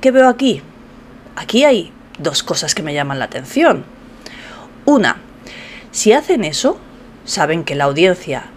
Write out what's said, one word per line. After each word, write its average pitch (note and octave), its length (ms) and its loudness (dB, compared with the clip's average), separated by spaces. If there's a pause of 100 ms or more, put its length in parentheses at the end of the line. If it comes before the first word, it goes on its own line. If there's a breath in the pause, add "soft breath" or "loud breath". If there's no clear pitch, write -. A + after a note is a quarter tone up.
qué C4 80 4
veo B3+ 180 6
aquí? A#3+ 340 0 (720)
Aquí - 280 0
hay A#3+ 280 2 (260)
dos D3 240 -4
cosas D#3 320 -4
que - 80 -4
me D3+ 140 -6
llaman C#3 240 -4
la A#2+ 60 -2
atención. E3+ 600 0 (1000 loud breath)
Una, F#3 320 2 (760 loud breath)
si - 200 2
hacen D4 320 2
eso, D#3 360 -2 (480)
saben D#3+ 380 -2
que D3 100 -6
la C#3+ 80 -2
audiencia D3+ 600 0 (120)